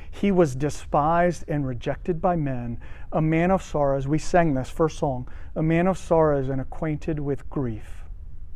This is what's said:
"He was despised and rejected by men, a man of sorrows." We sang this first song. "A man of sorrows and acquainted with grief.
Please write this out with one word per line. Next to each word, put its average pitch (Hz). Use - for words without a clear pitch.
"He -
was 170
despised 160
and 147
rejected 139
by 175
men, 123
a 160
man 160
of 185
sorrows." 139
We 147
sang 165
this 131
first -
song. 143
"A 156
man 165
of 190
sorrows 151
and 135
acquainted 151
with 139
grief. 120